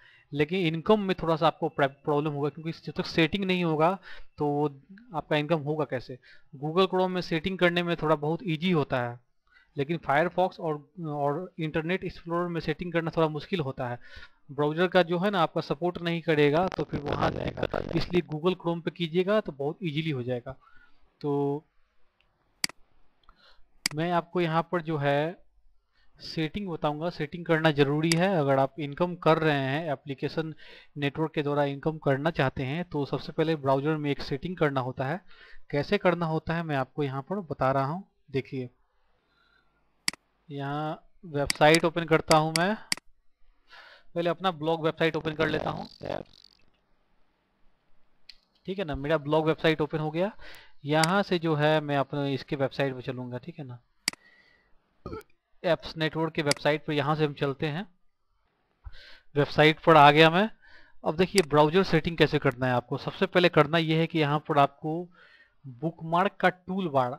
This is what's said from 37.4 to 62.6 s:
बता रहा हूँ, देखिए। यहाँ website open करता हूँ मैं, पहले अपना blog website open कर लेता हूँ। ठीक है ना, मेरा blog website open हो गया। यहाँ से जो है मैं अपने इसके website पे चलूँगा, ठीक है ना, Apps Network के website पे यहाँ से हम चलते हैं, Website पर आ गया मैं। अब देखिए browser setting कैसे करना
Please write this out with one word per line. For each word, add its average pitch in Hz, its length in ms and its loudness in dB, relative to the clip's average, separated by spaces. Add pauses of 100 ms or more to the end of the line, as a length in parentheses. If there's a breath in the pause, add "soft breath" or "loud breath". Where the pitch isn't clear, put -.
बता 135 260 0
रहा 135 120 2
हूँ, 170 200 -6 (260)
देखिए। 131 380 -6 (1800)
यहाँ 147 440 -6 (340)
website 156 580 4
open 170 220 -2
करता 160 300 4
हूँ 160 220 2
मैं, 190 160 2 (1400 loud breath)
पहले 170 160 -2
अपना 185 220 -2
blog 156 320 -2
website 160 320 0
open 156 180 -4
कर 156 140 0
लेता 156 220 -2
हूँ। 156 160 -10 (2750)
ठीक 190 120 -8
है 196 60 -4
ना, 143 120 -4
मेरा 147 220 0
blog 151 280 0
website 156 340 0
open 151 200 -2
हो 156 100 -4
गया। 180 220 -2 (540 loud breath)
यहाँ 160 380 2
से 180 160 -2
जो 160 160 0
है 151 260 2
मैं 143 160 -2
अपने 139 360 -2
इसके 139 220 -6
website 135 380 -2
पे 127 80 -12
चलूँगा, 123 360 -8
ठीक - 200 -14
है 147 60 -12
ना, 123 140 -14 (1800 loud breath)
Apps 165 340 -2
Network 160 380 -2
के 165 80 -2
website 147 440 -2
पे 156 80 -4
यहाँ 143 220 0
से 156 80 0
हम 143 100 -4
चलते 139 340 -4
हैं, 165 180 -8 (1500 loud breath)
Website 151 460 4
पर 165 160 8
आ 147 140 12
गया 160 200 8
मैं। 196 180 2 (560 soft breath)
अब 156 120 -2
देखिए 180 280 2
browser 151 400 6
setting 165 340 2
कैसे 147 220 4
करना 127 260 0